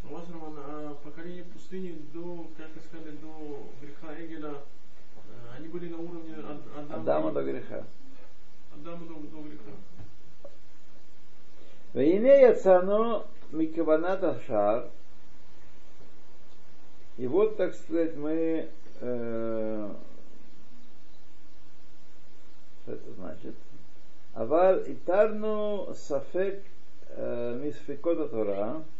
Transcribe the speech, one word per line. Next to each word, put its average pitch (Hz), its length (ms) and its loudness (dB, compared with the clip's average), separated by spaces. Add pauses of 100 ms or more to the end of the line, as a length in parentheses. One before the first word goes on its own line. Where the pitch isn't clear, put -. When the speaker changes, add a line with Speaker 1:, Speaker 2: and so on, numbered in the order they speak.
Speaker 1:
У 147 40 -2
вас, 170 180 -2
Роман, 156 260 -2
а 147 460 -2
поколение 170 400 -2
пустыни 175 540 -2 (160)
до, 170 340 -2 (100)
как 156 160 -2
вы 160 80 -2
сказали, 156 360 -2
до 151 500 -2 (140)
греха 147 360 -2
Эгеля, 156 360 -2
э, - 1040 -2
они 156 100 -2
были 175 220 -2
на 165 80 -2
уровне 165 360 -2
Ад-, 147 460 -2
Адама 147 220 -2
Speaker 2:
Адама 156 280 2
Speaker 1:
и 147 40 -2
Speaker 2:
до 139 100 0
греха. 135 400 -2 (880)
Speaker 1:
Адама 170 320 -2
до, 165 100 -2
до 151 260 -2
греха. - 300 -2 (2250)
Speaker 2:
Вейне 208 480 8
яцано 208 840 6 (260)
микаванат 160 720 2
ашар. 113 680 2 (2250)
И 123 100 0
вот, 202 300 2
так 180 160 0
сказать, 160 420 0
мы... 160 540 0 (320)
э, 113 920 0 (3000)
что - 100 -2
это - 240 -2
значит? 90 380 -2 (800)
Аваль 156 500 4
итарну 208 1120 0
сафек, 185 680 0 (460)
э, 120 520 -2
мисфикот 147 680 0
Тора. 104 520 0 (160)